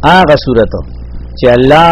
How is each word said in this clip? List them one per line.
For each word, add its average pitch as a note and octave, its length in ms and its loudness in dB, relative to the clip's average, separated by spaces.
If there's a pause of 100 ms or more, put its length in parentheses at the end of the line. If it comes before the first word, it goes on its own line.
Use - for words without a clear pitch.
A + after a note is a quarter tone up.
هغه E3 280 2 (100)
صورت A#2 280 0 (640)
چې C3 60 -2 (120)
الله D3 340 4